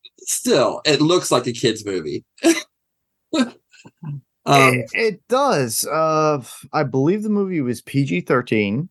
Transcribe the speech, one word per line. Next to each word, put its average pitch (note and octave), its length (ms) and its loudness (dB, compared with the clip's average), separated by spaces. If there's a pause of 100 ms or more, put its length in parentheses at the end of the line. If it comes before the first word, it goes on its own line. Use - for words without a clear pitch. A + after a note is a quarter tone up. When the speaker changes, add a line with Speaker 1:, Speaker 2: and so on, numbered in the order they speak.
(200)
Speaker 1:
still, C#3 680 0
it C#3+ 160 2
looks E3+ 300 2
like B2 160 2
a A#2+ 60 -2
kid's A2 320 -2
movie. F2 380 -6 (1080)
<laughs> - 0 - (1120)
Um, C3+ 300 4
Speaker 2:
It, B2 200 -6
it - 360 -4
does. A3 560 0
Uh, D#3 580 0 (300)
I D#3 100 0
believe C#3+ 380 0
the A3 80 -4
movie F#3+ 320 -2
was B2 220 -4
P C#3 220 -2
G F3 160 -4
thirteen. A#2 680 0